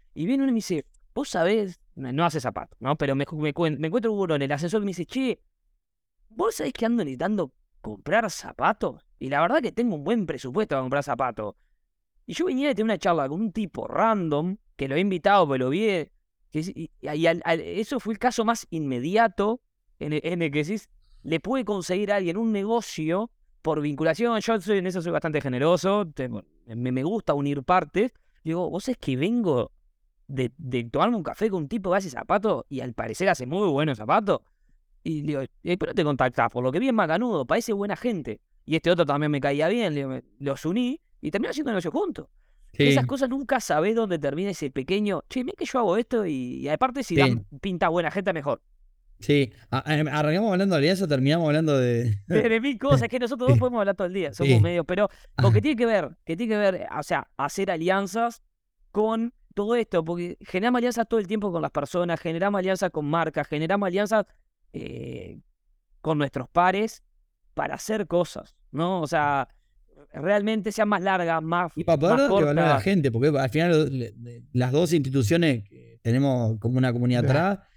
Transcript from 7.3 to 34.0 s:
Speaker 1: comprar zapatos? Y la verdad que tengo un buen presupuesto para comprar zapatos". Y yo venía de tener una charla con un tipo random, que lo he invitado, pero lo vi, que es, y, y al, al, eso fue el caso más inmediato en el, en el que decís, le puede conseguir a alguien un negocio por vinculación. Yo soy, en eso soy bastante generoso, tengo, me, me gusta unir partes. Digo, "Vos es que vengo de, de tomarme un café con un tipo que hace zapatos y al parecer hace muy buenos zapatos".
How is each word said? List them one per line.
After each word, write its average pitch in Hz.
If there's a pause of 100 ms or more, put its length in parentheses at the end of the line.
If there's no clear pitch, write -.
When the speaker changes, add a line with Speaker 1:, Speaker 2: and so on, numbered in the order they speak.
Speaker 1:
comprar 175
zapatos? 165 (160)
Y 131
la 143
verdad 226
que 226
tengo 233
un 143
buen 208
presupuesto 147
para 135
comprar 139
zapatos". 123 (720)
Y -
yo 330
venía 277
de 262
tener 208
una 214
charla 160
con 156
un 220
tipo -
random, 180 (200)
que 139
lo 135
he 170
invitado, 190
pero 131
lo 127
vi, 170 (720)
que 151
es, 170
y, 160 (100)
y 151
al, 165
al, 165
eso 220
fue 220
el -
caso 240
más 226
inmediato 180 (380)
en 151
el, 151
en 170
el 156
que 151
decís, 180 (340)
le 160
puede 247
conseguir 196
a 202
alguien 175
un 226
negocio 202 (320)
por 156
vinculación. 160
Yo 226
soy, 196
en 180
eso 180
soy 170
bastante 151
generoso, 165
tengo, 120 (240)
me, 120
me 131
gusta 175
unir 143
partes. 180 (320)
Digo, 165
"Vos 190
es 247
que 131
vengo 175 (560)
de, 127
de 123
tomarme 175
un 180
café 208
con 185
un 139
tipo 196
que 185
hace 190
zapatos 170
y 131
al 123
parecer 113
hace 143
muy 180
buenos 143
zapatos". 165 (600)